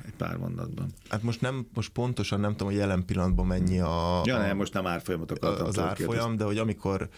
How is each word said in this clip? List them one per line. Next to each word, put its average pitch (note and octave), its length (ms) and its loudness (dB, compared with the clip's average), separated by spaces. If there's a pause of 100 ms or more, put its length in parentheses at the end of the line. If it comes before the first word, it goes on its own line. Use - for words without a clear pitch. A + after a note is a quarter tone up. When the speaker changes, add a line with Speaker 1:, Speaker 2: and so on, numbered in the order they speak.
Speaker 1:
egy - 120 -12
pár G1+ 200 -4
mondatban? - 500 -6 (220)
Speaker 2:
Hát G#2+ 140 -2
most A#2 180 -2
nem, C3 320 -2
most A2 160 -4
pontosan A#2 500 -2
nem G#2 120 2
tudom, G2+ 160 -2
hogy G2+ 100 0
jelen F#2+ 280 2
pillanatban F#2 400 2
mennyi F2+ 340 2
a, E2+ 460 2
Speaker 1:
Ja, B2+ 100 2
Speaker 2:
a, A2+ 40 2
Speaker 1:
nem, G2 180 2
most G2 160 -2
nem F#2+ 140 0
árfolyamot E2+ 440 -2
akartam F2+ 360 0
Speaker 2:
az - 60 0
Speaker 1:
tőled F#2 160 0
Speaker 2:
árfolyam, G2 220 -2
Speaker 1:
kérdezni. A#2 260 0
Speaker 2:
de G#2+ 60 2
hogy G#2 140 2
amikor G2 600 0